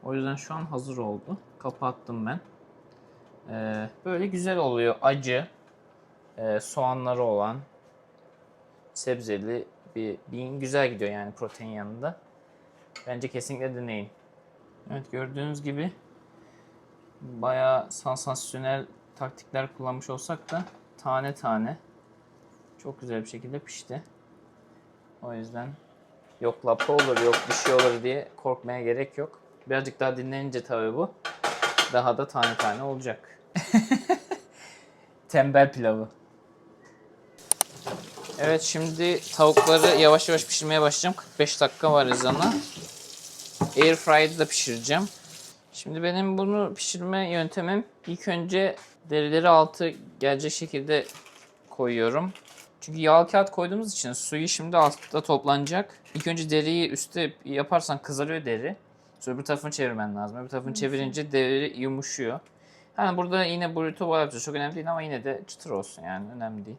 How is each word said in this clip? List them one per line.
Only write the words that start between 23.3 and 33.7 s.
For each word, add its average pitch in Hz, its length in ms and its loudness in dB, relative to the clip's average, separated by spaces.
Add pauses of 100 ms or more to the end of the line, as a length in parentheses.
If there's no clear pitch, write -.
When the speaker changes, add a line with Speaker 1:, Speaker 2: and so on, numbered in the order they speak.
Speaker 1:
pişti. - 440 -14 (1200)
O 120 120 -12
yüzden 117 340 -10 (720)
yok 120 260 -2
lapa 117 260 2
olur, 135 320 4
yok 117 100 6 (140)
bir 127 60 0
şey 131 200 2
olur 123 280 6
diye 131 340 -2
korkmaya 123 460 -6
gerek 120 360 -2
yok. 147 220 -8 (260)
Birazcık 135 340 -2
daha 131 160 0
dinlenince 131 480 -6
tabii 113 320 -2
bu 175 140 -2 (800)
daha 123 260 2
da 139 100 -4
tane 120 300 0
tane 110 240 -2
olacak. 131 560 -8 (160)
<laughs> - 1700 -2